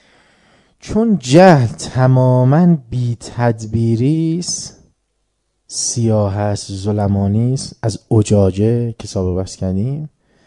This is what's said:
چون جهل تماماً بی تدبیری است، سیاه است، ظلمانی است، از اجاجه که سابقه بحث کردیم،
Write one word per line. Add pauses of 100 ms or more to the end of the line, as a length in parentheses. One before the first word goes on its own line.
(800)
چون
جهل
تماماً (120)
بی
تدبیری
است، (880)
سیاه
است،
ظلمانی
است،
از (120)
اجاجه
که
سابقه
بحث
کردیم، (380)